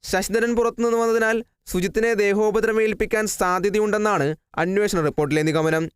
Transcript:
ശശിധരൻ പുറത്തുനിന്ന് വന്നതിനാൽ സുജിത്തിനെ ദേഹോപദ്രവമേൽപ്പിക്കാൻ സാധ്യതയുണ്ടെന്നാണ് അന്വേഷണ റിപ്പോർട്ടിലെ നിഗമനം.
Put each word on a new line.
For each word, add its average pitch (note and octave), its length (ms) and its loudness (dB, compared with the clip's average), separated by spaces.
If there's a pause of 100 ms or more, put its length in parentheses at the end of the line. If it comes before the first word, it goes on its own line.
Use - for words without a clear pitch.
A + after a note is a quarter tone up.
(120)
ശശിധരൻ G#3+ 480 0
പുറത്തുനിന്ന് A#3 420 0
വന്നതിനാൽ A3+ 340 0 (380)
സുജിത്തിനെ G#3 400 0 (100)
ദേഹോപദ്രവമേൽപ്പിക്കാൻ G#3+ 1000 0 (100)
സാധ്യതയുണ്ടെന്നാണ് G3+ 920 0 (360)
അന്വേഷണ G3 360 0 (100)
റിപ്പോർട്ടിലെ D3+ 400 0
നിഗമനം. D#3+ 460 0